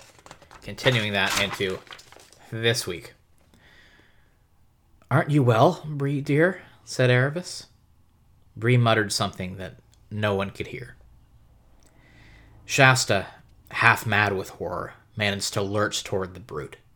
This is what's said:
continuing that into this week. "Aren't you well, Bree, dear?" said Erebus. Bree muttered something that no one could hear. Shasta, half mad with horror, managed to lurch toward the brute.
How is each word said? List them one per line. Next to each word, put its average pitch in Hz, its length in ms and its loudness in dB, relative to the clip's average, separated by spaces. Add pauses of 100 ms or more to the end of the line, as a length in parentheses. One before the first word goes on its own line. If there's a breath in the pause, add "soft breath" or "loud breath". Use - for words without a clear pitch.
(600)
continuing 107 520 -2
that 98 280 0
into 95 380 -4 (720)
this 117 340 -2
week. - 280 -10 (2000 soft breath)
"Aren't 147 200 2
you 147 100 4
well, 123 460 4
Bree, 143 340 -4
dear?" 156 400 2 (240 loud breath)
said 127 240 0
Erebus. 143 580 -2 (880)
Bree 120 220 4
muttered 110 340 4
something 95 460 -6
that 92 200 -14 (340)
no 104 240 0
one 98 140 -2
could - 180 -10
hear. - 280 -14 (1700 soft breath)
Shasta, 123 600 4 (440)
half - 340 2
mad 104 280 2
with 95 160 -6
horror, 90 440 -8 (220)
managed 101 380 -2
to 107 100 0
lurch 104 400 -2
toward 92 320 -4
the 90 40 -16
brute. - 380 -12 (180)